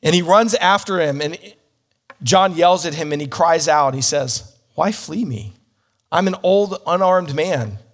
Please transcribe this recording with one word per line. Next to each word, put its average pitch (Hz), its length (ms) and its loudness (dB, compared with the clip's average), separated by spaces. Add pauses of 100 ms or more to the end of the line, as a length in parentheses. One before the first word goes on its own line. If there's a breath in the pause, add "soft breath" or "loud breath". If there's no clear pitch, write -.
And 160 100 2
he 180 80 4
runs 202 320 4
after 196 460 0
him, 147 220 0
and 156 180 -6 (800)
John 185 360 2
yells 175 280 4
at 160 80 -4
him, 151 200 -4
and 147 80 -4
he 147 60 -6
cries 165 420 2
out. 143 260 4
He 135 60 -4
says, 131 520 -4 (220)
"Why 180 160 0
flee 214 340 -6
me? 107 280 -8 (580)
I'm 185 160 -4
an 180 160 -6
old, 196 420 -2
unarmed 180 480 -2
man." 127 460 -6 (140)